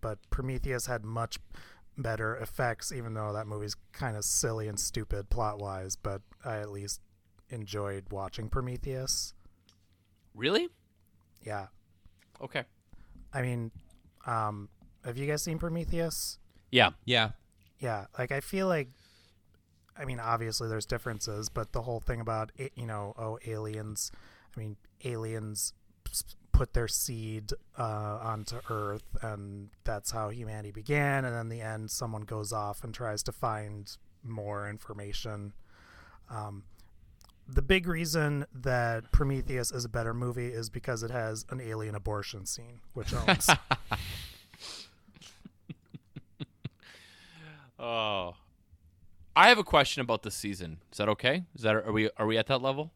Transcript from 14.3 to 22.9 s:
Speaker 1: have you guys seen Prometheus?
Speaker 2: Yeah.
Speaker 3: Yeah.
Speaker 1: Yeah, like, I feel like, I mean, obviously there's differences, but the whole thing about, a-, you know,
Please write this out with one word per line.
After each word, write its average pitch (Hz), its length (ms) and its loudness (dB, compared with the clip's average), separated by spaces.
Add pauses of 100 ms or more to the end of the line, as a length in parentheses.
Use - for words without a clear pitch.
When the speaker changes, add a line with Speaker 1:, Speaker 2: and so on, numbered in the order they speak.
Speaker 1:
have 120 140 -6
you 143 100 -4
guys 151 160 0
seen 165 160 -4
Prometheus? 165 800 -2 (320)
Speaker 2:
Yeah. 113 200 8 (140)
Speaker 3:
Yeah. 113 260 4 (480)
Speaker 1:
Yeah, 107 260 -4 (120)
like, 127 140 -2
I 139 80 0
feel 190 280 0
like, 151 220 2 (1080)
I 151 80 -8
mean, 127 160 -4
obviously 113 480 0
there's 110 160 -2
differences, 107 640 -4
but 113 240 -4
the 120 80 0
whole 117 180 -4
thing 117 220 0
about, 110 360 -2
a-, 135 180 -8
you 120 100 -8
know, 107 320 -6